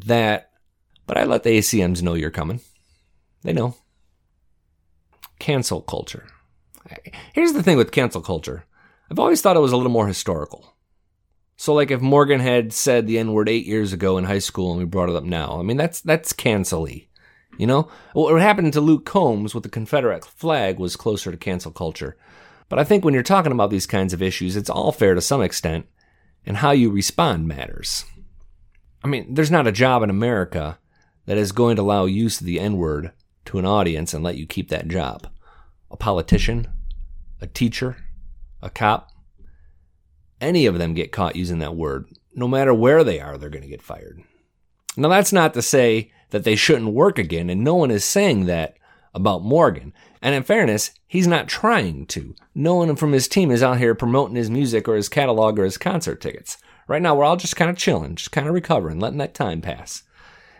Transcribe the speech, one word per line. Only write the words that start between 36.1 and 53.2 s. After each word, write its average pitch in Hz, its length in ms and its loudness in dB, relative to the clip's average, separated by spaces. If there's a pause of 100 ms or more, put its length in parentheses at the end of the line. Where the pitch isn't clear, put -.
a 87 60 -12
teacher, 123 500 -4 (640)
a 92 80 -12
cop, - 420 0 (1300)
any 156 240 2
of 90 120 2
them 82 160 -2
get 82 180 -4
caught 92 240 -2
using 87 240 -4
that 80 160 -6
word, 71 300 -4 (280)
no 123 140 -4
matter 135 260 4
where 131 300 6
they 87 160 0
are, 71 180 -14
they're 73 120 -12
gonna 69 180 -14
get 71 140 -16
fired. - 400 -18 (720)
Now, 143 140 0
that's 190 240 4
not 165 200 4
to 123 80 -4
say 117 500 2 (200)
that 104 120 -2
they 110 120 4
shouldn't 113 380 2
work 170 240 2
again, 85 320 -2
and 95 140 -2
no 160 120 2
one 151 160 2
is 104 120 0
saying 156 420 2
that 82 300 -2 (380)
about 92 300 -2
Morgan. 110 500 2 (280)
And 139 140 0
in 131 80 -2
fairness, 151 480 0 (160)
he's 175 200 2
not 170 200 2
trying 95 600 -2
to. - 280 -10 (180)
No 160 220 2
one 165 200 2
from 147 180 0
his 131 140 2